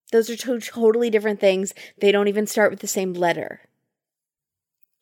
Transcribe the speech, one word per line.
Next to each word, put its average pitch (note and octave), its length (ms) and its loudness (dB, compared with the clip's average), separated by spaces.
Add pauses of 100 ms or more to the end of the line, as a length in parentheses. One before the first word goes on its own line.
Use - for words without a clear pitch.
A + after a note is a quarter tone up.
(120)
Those A3+ 180 2
are A#3 60 -8
two A#3 240 -6
totally A#3 500 0
different G#3 300 -2
things. G3 340 0 (260)
They G3+ 120 4
don't G3+ 160 2
even G#3 180 0
start G#3 260 2
with G3 100 -12
the G#3 60 -10
same F#3+ 260 -4
letter. E3+ 480 -2 (1400)